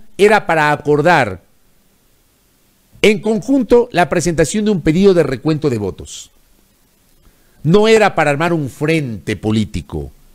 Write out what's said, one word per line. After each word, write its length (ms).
era 300
para 240
acordar 720
en 180
conjunto 720
la 160
presentación 560
de 60
un 100
pedido 320
de 100
recuento 480
de 80
votos. 520
No 260
era 260
para 160
armar 220
un 180
frente 680
político 760